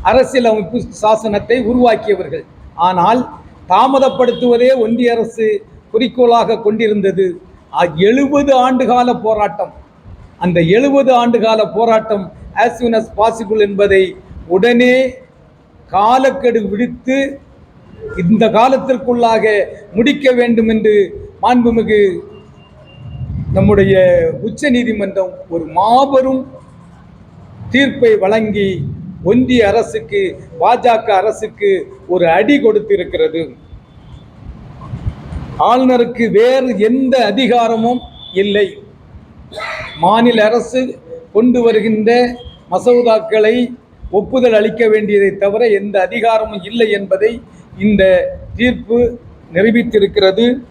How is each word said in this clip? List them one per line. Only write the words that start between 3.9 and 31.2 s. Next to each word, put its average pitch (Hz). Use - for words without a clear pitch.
ஒன்றிய 240
அரசு 220
குறிக்கோளாக 233
கொண்டிருந்தது. 208
அ, 175
எழுபது 262
ஆண்டுகால 247
போராட்டம். 208
அந்த 175
எழுபது 247
ஆண்டுகால 220
போராட்டம் 220
as 233
soon 233
as 220
possible 220
என்பதை 196
உடனே 240
காலக்கெடு 226
விடுத்து 254
இந்த 220
காலத்திற்குள்ளாக 226
முடிக்க 269
வேண்டும் 233
என்று 214
மாண்புமிகு 214
நம்முடைய 190
உச்ச 277
நீதிமன்றம் 208
ஒரு 165
மாபெரும் 262
தீர்ப்பை 247
வழங்கி 202
ஒன்றிய 240
அரசுக்கு, 208
பாஜக 226
அரசுக்கு 202